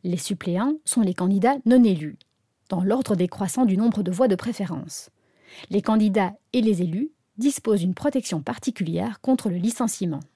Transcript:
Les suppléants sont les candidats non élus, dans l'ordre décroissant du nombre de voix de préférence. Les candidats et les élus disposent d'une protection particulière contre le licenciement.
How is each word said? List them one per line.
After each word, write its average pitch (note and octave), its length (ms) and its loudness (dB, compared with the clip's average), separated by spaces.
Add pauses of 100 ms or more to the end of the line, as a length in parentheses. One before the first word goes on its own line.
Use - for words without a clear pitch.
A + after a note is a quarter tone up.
Les F3+ 140 -2
suppléants G3 560 -2 (100)
sont - 160 -2
les F#3+ 140 2
candidats G3 420 2 (100)
non B3 160 8
élus, E3 360 2 (500)
dans F3+ 160 -2
l'ordre A3+ 320 0
décroissant F3+ 480 -2
du F#3+ 140 4
nombre G#3+ 260 0
de F3+ 80 -2
voix G#3+ 160 2
de F#3+ 80 4
préférence. - 760 -8 (580)
Les G3 120 0
candidats G#3 520 2 (180)
et B3 80 2
les G#3+ 220 2
élus F#3 300 -2 (260)
disposent A3+ 420 0
d'une F3 160 0
protection B3 460 -2
particulière F#3 800 -4
contre C4 260 0
le F3 80 0
licenciement. F#3 640 -2 (160)